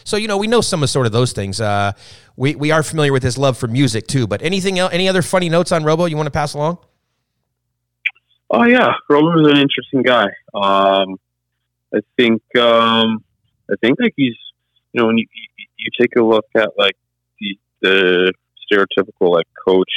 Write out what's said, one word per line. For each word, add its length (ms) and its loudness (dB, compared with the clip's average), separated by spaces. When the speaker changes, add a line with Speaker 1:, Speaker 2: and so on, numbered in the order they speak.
Speaker 1:
So, 120 -6
you 120 -4
know, 100 -2
we 80 -2
know 140 2
some 220 -2
of 80 0
sort 160 0
of 60 -2
those 200 0
things. 280 -6
Uh, 320 -2
we, 180 -2
we 160 -4
are 120 2
familiar 300 -2
with 100 0
his 160 -4
love 180 0
for 100 -8
music 400 0
too, 200 -2
but 160 -4
anything 360 -2
el-, 120 0
any 180 0
other 140 2
funny 260 -2
notes 240 0
on 120 0
Robo 200 2
you 120 -4
wanna 140 -4
pass 240 -6
along? 240 -4
Speaker 2:
Oh 140 0
yeah, 280 4
Robo 320 2
is 120 4
an 40 4
interesting 460 -2
guy. 240 2
Um... 640 2
I 60 0
think, 260 2
um, 680 2
I 100 0
think, 200 0
like, 160 -2
he's, 200 -2
you 80 -4
know, 80 2
when 100 0
you, 140 -4
you, 340 -20
you 120 -10
take 160 0
a 60 2
look 320 2
at, 240 0
like, 180 0
the, 160 -10
the 520 2
stereotypical, 640 0
like, 140 0
coach, 300 2